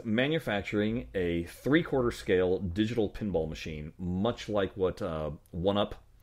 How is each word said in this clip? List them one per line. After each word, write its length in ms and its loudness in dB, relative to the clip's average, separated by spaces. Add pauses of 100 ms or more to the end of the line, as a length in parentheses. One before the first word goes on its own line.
manufacturing 1080 0
a 300 0
three-quarter 680 2
scale 480 2
digital 500 0
pinball 400 -2
machine, 500 -8
much 480 -2
like 300 0
what, 240 0
uh, 300 -4 (200)
One 260 2
Up 180 0 (280)